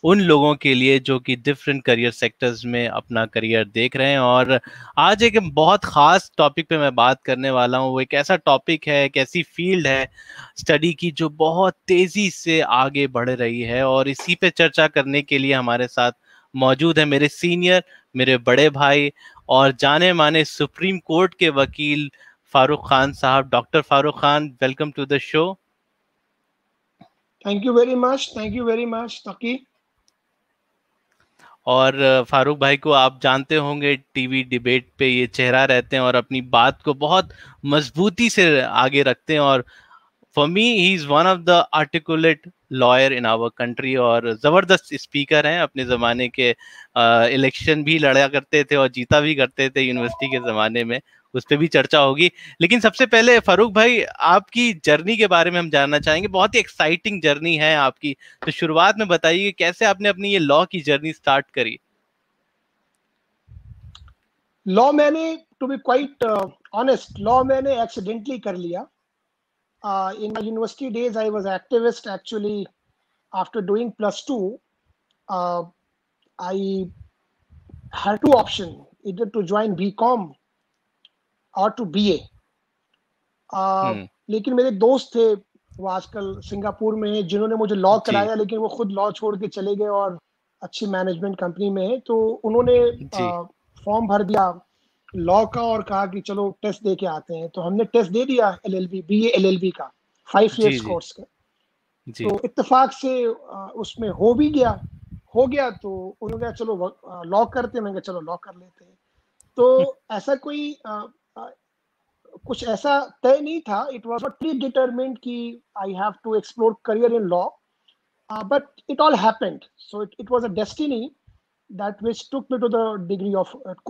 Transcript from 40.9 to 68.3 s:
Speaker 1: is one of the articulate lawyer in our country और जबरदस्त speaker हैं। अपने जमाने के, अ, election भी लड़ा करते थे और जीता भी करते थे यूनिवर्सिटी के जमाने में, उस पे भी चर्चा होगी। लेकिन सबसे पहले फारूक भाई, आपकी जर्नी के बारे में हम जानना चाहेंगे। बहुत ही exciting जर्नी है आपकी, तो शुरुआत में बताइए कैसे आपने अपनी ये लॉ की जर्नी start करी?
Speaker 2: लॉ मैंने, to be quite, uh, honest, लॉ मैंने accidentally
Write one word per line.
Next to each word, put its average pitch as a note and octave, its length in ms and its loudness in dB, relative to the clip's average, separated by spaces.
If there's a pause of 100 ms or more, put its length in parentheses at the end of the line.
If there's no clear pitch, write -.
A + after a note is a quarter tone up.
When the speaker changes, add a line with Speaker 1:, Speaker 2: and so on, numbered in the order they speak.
Speaker 1:
is C#3+ 140 -4
one D#3 140 6
of F#3 180 4
the F3 200 4 (120)
articulate D#3+ 760 0 (220)
lawyer B2+ 480 4
in A#2+ 40 -4
our A2+ 260 0 (100)
country C3 380 -4
और A#2 340 2
जबरदस्त E3+ 600 2
speaker D3 540 0
हैं। E3+ 140 0
अपने C3+ 240 -4
जमाने A#2+ 440 -2
के, A#2+ 260 0 (400)
अ, A#2 280 4
election C3+ 600 0
भी D#3 160 0
लड़ा C#3 280 4
करते C#3+ 360 0
थे D3 120 -2
और C3+ 120 4
जीता B2+ 320 0
भी D3+ 160 0
करते C3+ 340 0
थे C3+ 120 -2
यूनिवर्सिटी B2 460 -4
के C3 100 -4
जमाने A2+ 460 -2
में, A#2+ 180 -4 (320)
उस B2 160 -6
पे D3 80 4
भी D#3+ 100 2
चर्चा D3+ 320 2
होगी। C#3+ 320 4 (300)
लेकिन G#3 180 2
सबसे A3+ 260 2
पहले A#3 340 6
फारूक G3+ 340 2
भाई, A3+ 300 4
आपकी G3+ 720 0
जर्नी E3 440 0
के G#3+ 100 4
बारे F3 240 4
में F3 80 0
हम E3+ 100 -4
जानना D3 300 2
चाहेंगे। D#3+ 280 0
बहुत G3 280 0
ही A#3 40 4
exciting F3 640 -2
जर्नी D#3 340 0
है D#3 200 2
आपकी, C#3 380 -2
तो - 380 -10
शुरुआत E3+ 460 2
में G#3+ 100 -4
बताइए E3+ 440 0
कैसे F3 340 -2
आपने G3+ 240 0
अपनी G3 200 -4
ये G3 100 0
लॉ D3+ 260 4
की F#3 140 -8
जर्नी D3 340 -2
start C#3 380 0
करी? A#2 280 -4 (3000)
Speaker 2:
लॉ A3+ 240 4
मैंने, D#4+ 540 0 (180)
to C4 80 -6
be C4+ 80 -6 (100)
quite, C4 480 -2
uh, F#3+ 120 -6 (260)
honest, B3 440 -2
लॉ A#3+ 240 2
मैंने C4+ 320 -2
accidentally A3+ 680 -8